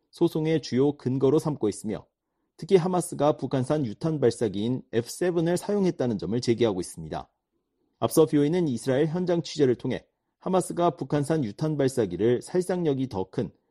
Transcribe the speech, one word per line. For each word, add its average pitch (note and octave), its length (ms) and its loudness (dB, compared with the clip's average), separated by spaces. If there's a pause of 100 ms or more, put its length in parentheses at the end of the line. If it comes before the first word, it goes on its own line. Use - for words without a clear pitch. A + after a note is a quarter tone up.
(120)
소송의 D#3+ 500 0
주요 C#3+ 340 2
근거로 C3+ 420 2
삼고 D3 300 -2
있으며 G2+ 360 -6 (520)
특히 E3+ 180 2
하마스가 D#3+ 640 2
북한산 C#3 500 -2
유탄 D#3 320 -4
발사기인 A#2 640 0 (100)
에프 A#2+ 160 -2
세븐을 F3 480 0
사용했다는 E3+ 640 -2
점을 F#2+ 220 -4
제기하고 A2 400 0
있습니다. D#2+ 500 -10 (720)
앞서 D#3 260 4
비오에이는 D#3 400 2
이스라엘 C3+ 400 0
현장 E3+ 340 -2
취재를 C3+ 360 2
통해 A#2+ 280 -6 (360)
하마스가 F3 500 0
북한산 D3+ 540 -2
유탄 D#3 320 -4
발사기를 A#2 680 2
살상력이 E3+ 680 -2
더 F#2+ 220 -6
큰 - 220 -4 (180)